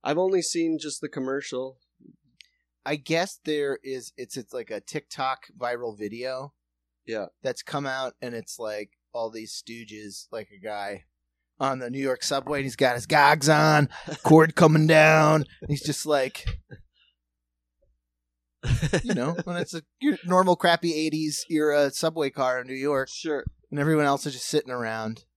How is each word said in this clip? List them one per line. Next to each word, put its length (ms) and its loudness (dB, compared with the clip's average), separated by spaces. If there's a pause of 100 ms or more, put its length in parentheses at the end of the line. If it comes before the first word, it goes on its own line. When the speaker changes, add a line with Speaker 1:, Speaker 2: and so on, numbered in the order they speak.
Speaker 1:
I've 140 -2
only 240 2
seen 400 -2
just 180 -10
the 100 -8
commercial. 680 -8 (1040)
Speaker 2:
I 120 -4
guess 500 -4
there 380 -2
is, 340 -12
it's, 180 -14
it's 160 -12
like 200 -10
a 100 -10
TikTok 600 -8 (140)
viral 400 -6
video 580 -10 (520)
Speaker 1:
Yeah. 220 -8 (160)
Speaker 2:
that's 180 -6
come 240 -8
out, 340 -6
and 140 -12
it's, 240 -14
like, 360 -8 (200)
all 160 -6
these 240 -14 (100)
stooges, 680 -16
like, 180 -12
a 160 -20
guy 380 -10 (580)
on 180 -4
the 100 -10
New 100 -8
York 240 -4
subway, 360 -4
and 60 -4
he's 120 -8
got 180 2
his 100 -8
gogs 440 6
on, 400 6 (340)
cord 320 8
coming 320 6
down, 560 6 (160)
and 100 -14
he's 140 -4
just 220 -6
like, 400 0 (2500)
you 100 4
know, 260 -2
Speaker 1:
<laughs> 60 -8
Speaker 2:
when 120 -6
it's 160 -8
a 80 -10 (200)
your 240 2
normal 300 4
crappy 380 2
eighties 560 -2
era 420 2
subway 380 -2
car 320 -2
in 60 -12
New 80 -10
York, 340 -2
Speaker 1:
Sure. 340 -6 (280)
Speaker 2:
and 80 -6
everyone 260 2
else 200 0
is 80 -6
just 140 -12
sitting 240 -2
around 540 -6 (120)